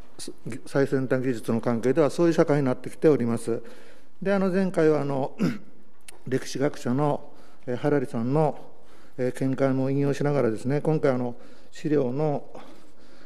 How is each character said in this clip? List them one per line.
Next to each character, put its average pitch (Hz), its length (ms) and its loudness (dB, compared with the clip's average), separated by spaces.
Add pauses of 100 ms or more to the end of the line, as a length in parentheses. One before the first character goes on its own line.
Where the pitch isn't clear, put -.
(180)
ー、 - 480 -6
最 139 200 2
先 131 200 0
端 131 160 2
技 127 120 2
術 110 180 -2
の 113 80 2
関 117 200 0
係 123 120 4
で 147 80 4
は 139 100 6
そ 175 140 2
う - 20 6
い 170 40 6
う - 20 2
社 160 120 6
会 147 160 4
に 139 60 2
な 127 80 2
っ - 20 -4
て - 140 -6
き - 80 -10
て 165 100 6
お 143 80 8
り 120 80 2
ま 117 140 0
す。 117 240 -4 (580)
で、 190 120 0
あ 202 60 4
の、 190 120 2
前 185 200 2
回 160 200 4
は、 147 120 2
あ - 20 -2
の、 139 320 -2 (460)
<clears throat> - 440 -8
歴 131 220 -2
史 - 100 -6
学 143 200 0
者 123 160 -2
の、 143 360 0 (360)
え 123 80 -2
ー、 - 20 -4
ハ 147 140 2
ラ 147 80 4
リ 127 80 0
さ 117 160 -2
ん 123 100 0
の、 151 240 2 (640)
え 127 160 0
ー、 - 40 -6
見 135 160 0
解 135 180 2
も 131 180 2
引 139 100 2
用 143 140 2
し - 80 -2
な 147 100 2
が 143 100 2
ら 117 80 4
で 107 80 -2
す 95 80 -6
ね、 143 140 0
今 156 200 2
回、 139 120 4
あ 127 60 0
の、 123 160 -2 (360)
資 - 180 -6
料 135 240 2
の、 147 320 0 (800)